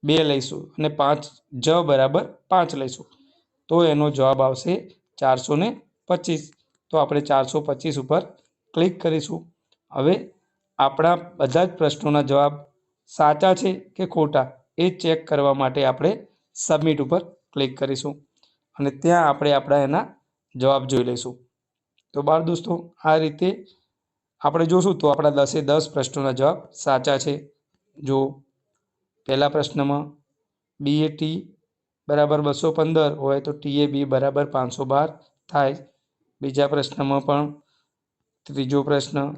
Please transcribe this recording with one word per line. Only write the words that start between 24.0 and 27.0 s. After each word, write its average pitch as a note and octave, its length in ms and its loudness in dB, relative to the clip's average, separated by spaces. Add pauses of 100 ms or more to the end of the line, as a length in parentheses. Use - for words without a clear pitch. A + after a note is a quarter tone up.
આપણે D#3+ 240 2
જોશું F3+ 320 4
તો - 100 2
આપણા D3 220 4
દસે C#3+ 320 0
દસ D3+ 280 0
પ્રશ્નોના C3+ 420 -4
જવાબ C3+ 260 0 (140)
સાચા C3+ 460 0